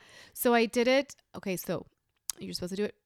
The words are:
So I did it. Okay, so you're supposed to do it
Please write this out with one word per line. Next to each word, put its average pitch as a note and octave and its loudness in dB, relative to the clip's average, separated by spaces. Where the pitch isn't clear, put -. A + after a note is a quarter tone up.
So A#3+ 2
I A#3 6
did A#3+ 0
it. C4+ 2
Okay, F3+ -6
so - -6
you're F#3+ -12
supposed F3+ -8
to F#3+ -6
do G#3 -2
it - -6